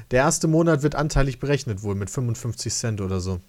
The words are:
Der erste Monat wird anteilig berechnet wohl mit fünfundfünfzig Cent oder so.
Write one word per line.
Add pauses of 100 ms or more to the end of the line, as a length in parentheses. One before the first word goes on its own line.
(100)
Der
erste
Monat
wird
anteilig
berechnet
wohl
mit
fünfundfünfzig
Cent
oder
so.